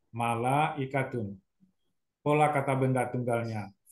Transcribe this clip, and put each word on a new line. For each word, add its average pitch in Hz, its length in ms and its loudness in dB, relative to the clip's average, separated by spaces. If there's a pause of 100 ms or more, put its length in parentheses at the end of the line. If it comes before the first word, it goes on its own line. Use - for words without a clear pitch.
(120)
malaikatun, 123 1300 -2 (840)
pola 147 300 4
kata 139 260 0
benda 127 320 2
tunggalnya 117 640 -2 (220)